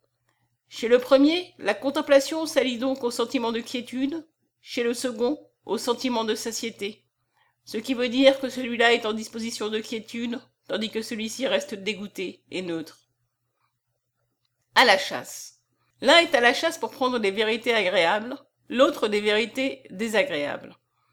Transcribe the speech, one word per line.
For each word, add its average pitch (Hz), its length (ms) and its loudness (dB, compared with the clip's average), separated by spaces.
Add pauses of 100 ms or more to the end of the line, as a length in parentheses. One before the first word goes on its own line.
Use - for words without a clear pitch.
(680)
Chez - 200 -4
le 240 100 8
premier, 294 600 4
la 202 160 0
contemplation 285 720 2
s'allie 247 320 0
donc 262 260 -2
au 240 60 0
sentiment 233 420 -2
de 226 80 -4
quiétude, 269 640 -6 (360)
chez - 200 -6
le 233 120 0
second, 240 440 -2 (280)
au 202 100 -2
sentiment 240 480 -2
de 214 100 -2
satiété. 220 720 -8 (600)
Ce - 120 -10
qui 240 180 -4
veut 247 140 -2
dire 269 320 6
que 262 80 -4
celui-là 240 460 0
est 233 100 -2
en 214 80 -2
disposition 226 560 -8
de 214 120 -4
quiétude, 233 600 -8 (280)
tandis 220 200 -4
que 220 140 -6
celui-ci 220 440 -6
reste 196 280 0
dégoûté 196 760 -8
et 180 120 -6
neutre. 165 380 -8 (1700)
À 247 120 8
la 196 100 8
chasse. - 600 -8 (420)
L'un 285 180 6
est 339 160 2
à 240 60 4
la 240 140 4
chasse 320 240 -2
pour 226 120 -6
prendre 254 280 -2
des 202 120 0
vérités 220 440 0
agréables, 208 640 0 (320)
l'autre 247 380 2
des 208 120 0
vérités 220 720 -2
désagréables. 190 840 -2 (360)